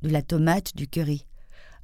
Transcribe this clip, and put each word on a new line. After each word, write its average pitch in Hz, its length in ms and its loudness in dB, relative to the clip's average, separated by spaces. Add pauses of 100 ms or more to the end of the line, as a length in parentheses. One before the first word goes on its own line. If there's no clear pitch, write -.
de 151 80 0
la 147 120 4
tomate, 170 540 2
du 143 100 -6
curry. 147 400 -2 (580)